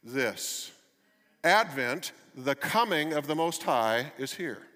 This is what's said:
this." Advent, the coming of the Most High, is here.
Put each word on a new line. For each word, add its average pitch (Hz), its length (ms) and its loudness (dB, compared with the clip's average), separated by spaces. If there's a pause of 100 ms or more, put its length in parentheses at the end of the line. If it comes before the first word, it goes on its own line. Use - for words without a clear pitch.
this." 120 680 -4 (720)
Advent, 165 680 2 (240)
the 135 200 0
coming 160 580 0
of 147 140 0
the 151 80 0
Most 165 280 -2
High, 120 540 2
is 135 160 -6
here. 135 420 -8